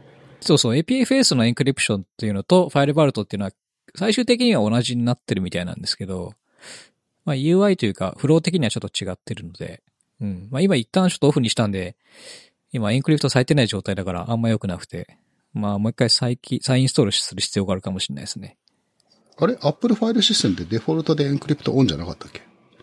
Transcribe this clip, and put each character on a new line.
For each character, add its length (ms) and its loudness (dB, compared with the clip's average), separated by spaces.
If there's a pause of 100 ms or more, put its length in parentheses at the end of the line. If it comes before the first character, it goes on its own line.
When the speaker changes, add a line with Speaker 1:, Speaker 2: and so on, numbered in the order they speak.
(400)
Speaker 1:
そ 140 4
う 40 4
そ 120 0
う。 60 2
エ 40 4
ー 40 -4
ピ 120 0
ー 40 0
エ 40 4
フ 100 2
エ 100 4
ス 100 2
の 120 4
エ 40 4
ン 40 -2
ク 100 0
リ 80 4
プ 100 -4
シ 100 -2
ョ 60 0
ン 40 -6
っ 20 -14 (140)
て 80 -6
い 40 0
う 40 -4
の 80 -4
と、 260 4
フ 100 0
ァ 60 4
イ 20 2
ル 80 0
バ 120 4
ル 60 2
ト 100 -4
っ 40 -6
て 100 -8
い 20 -4
う 20 -4
の 60 -2
は、 60 -8 (440)
最 160 0
終 140 0
的 180 2
に 100 4
は 140 2
同 140 2
じ 140 -2
に 80 0
な 100 2
っ 40 -4
て 160 -6
る 60 0
み 100 -4
た 100 -4
い 40 -4
な 100 -8
ん 60 -12
で 60 -10
す 100 -6
け 100 -8
ど、 280 -8 (920)
ま 80 -2
あ、 20 0
ユ 240 2
ー 60 4
ア 60 4
イ 60 2
と 100 0
い 20 2
う 60 -2
か、 240 -4
フ 80 -2
ロ 100 6
ー 60 4
的 180 0
に 60 0
は 40 0
ち 80 -6
ょ 80 -6
っ 20 -8
と 160 -6
違 80 -6
っ 40 -8
て 180 -10
る 100 -12
の 100 -14
で、 280 -14 (380)
う 60 -6
ん。 240 -8
ま 80 -4
あ、 20 -2
今 160 4
一 100 0
旦 220 2
ち 60 0
ょ 20 -8
っ 20 -14
と 100 4
オ 40 4
フ 80 2
に 100 0
し 40 -2
た 120 2
ん 60 -2
で、 240 -6 (760)
今 200 0
エ 60 2
ン 40 0
ク 80 0
リ 60 6
プ 60 -2
ト 60 0
さ 100 2
れ 60 4
て 100 2
な 80 6
い 40 4
状 160 -4
態 120 -4
だ 100 -6
か 80 -4
ら 180 -6
あ 40 0
ん 60 -2
ま 80 0
良 100 2
く 80 -6
な 120 -6
く 60 -14
て、 340 -14 (340)
ま 200 -4
あ、 60 -2
も 100 0
う 20 0
一 40 -12
回 160 2
再 260 0
起-、 260 -6
再 180 2
イ 40 4
ン 40 2
ス 40 -2
ト 100 4
ー 40 4
ル 60 0
す 220 -4
る 60 -8
必 180 -4
要 80 -2
が 60 -2
あ 20 2
る 80 -4
か 80 -6
も 80 -4
し 120 -6
れ 40 -8
な 80 -10
い 20 -12
で 40 -12
す 100 -10
ね。 200 -18 (800)
Speaker 2:
あ 80 2
れ？ 160 -2
Apple 320 0
フ 120 0
ァ 60 0
イ 20 -2
ル 80 2
シ 120 2
ス 80 0
テ 60 2
ム 60 2
っ 40 -2
て 60 -8
デ 140 -2
フ 140 -2
ォ 40 0
ル 80 -4
ト 100 2
で 100 0
エ 80 0
ン 60 0
ク 100 -8
リ 80 0
プ 80 -20
ト 80 -2
オ 100 4
ン 60 6
じ 60 0
ゃ 20 -4
な 100 -8
か 60 -8
っ 40 -10
た 120 -20
っ 20 -20
け？ 120 -18 (400)